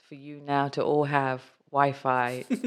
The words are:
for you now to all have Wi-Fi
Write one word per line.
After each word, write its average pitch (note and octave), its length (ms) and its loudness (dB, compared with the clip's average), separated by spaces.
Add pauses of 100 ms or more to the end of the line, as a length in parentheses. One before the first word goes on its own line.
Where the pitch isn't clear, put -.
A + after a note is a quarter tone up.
for D3+ 80 -18
you D3 280 -18
now C#3+ 240 0
to C#3 140 -4
all D3 220 2
have C3+ 360 0 (300)
Wi-Fi C3 720 2 (220)